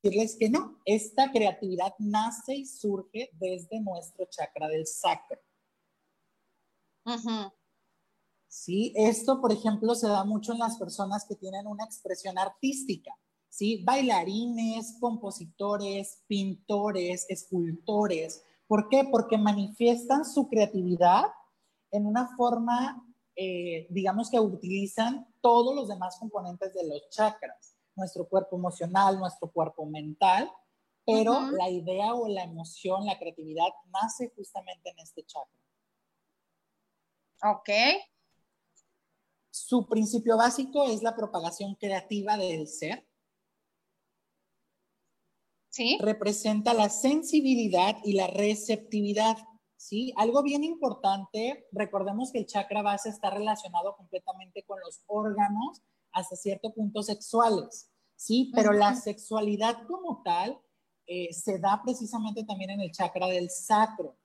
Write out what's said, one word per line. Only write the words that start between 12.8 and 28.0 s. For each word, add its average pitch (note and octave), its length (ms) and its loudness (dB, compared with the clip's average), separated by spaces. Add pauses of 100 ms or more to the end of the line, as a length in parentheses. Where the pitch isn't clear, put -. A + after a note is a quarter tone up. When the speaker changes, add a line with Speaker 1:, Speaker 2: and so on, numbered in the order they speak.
Speaker 1:
¿sí? G#3 360 -2
Bailarines, A3+ 1120 0
compositores, G3+ 1300 -4
pintores, G3 1000 -2
escultores. F3 1120 -2 (240)
¿Por G#3+ 220 2
qué? C4+ 220 6
Porque A3+ 260 4
manifiestan A#3 880 2
su - 220 2
creatividad F#3 800 6 (680)
en G#3 160 0
una B3 280 0
forma, A#3+ 680 0 (300)
eh, F3 560 -6
digamos G3 400 0
que B3 80 4
utilizan G3 880 -2 (140)
todos A#3+ 340 6
los B3+ 120 -4
demás F#3 300 -8
componentes F#3+ 560 -8
de F3 140 -4
los D3 220 -8
chakras, - 680 -2 (200)
nuestro F3+ 320 -6